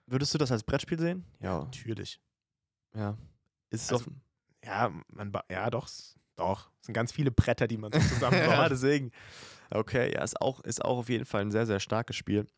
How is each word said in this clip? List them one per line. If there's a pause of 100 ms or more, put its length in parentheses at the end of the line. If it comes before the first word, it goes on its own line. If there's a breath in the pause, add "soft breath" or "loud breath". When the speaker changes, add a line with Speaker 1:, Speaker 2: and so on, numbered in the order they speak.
Speaker 1:
Würdest
du
das
als
Brettspiel
sehen? (160)
Ja.
Speaker 2:
Natürlich. (760)
Speaker 1:
Ja. (540)
Ist
es
Speaker 2:
Also,
Speaker 1:
offen? (440)
Speaker 2:
ja, (160)
man
ba-,
ja,
doch,
s-, (200)
doch. (100)
Es
sind
ganz
viele
Bretter,
die
man
so
Speaker 1:
<laughs>
Speaker 2:
zusammenbaut.
Speaker 1:
Ja,
deswegen. (600 loud breath)
Okay,
ja,
ist
auch,
ist
auch
auf
jeden
Fall
ein
sehr,
sehr
starkes
Spiel. (120)